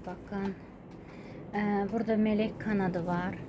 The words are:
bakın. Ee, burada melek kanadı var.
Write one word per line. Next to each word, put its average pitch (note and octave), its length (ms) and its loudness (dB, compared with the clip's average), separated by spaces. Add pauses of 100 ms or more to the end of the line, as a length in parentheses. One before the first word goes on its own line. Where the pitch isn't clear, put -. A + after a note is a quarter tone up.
bakın. G3 480 -4 (1000)
Ee, G#3 380 2
burada A3 240 2
melek G#3+ 440 4
kanadı F#3 460 2
var. F3+ 320 0 (100)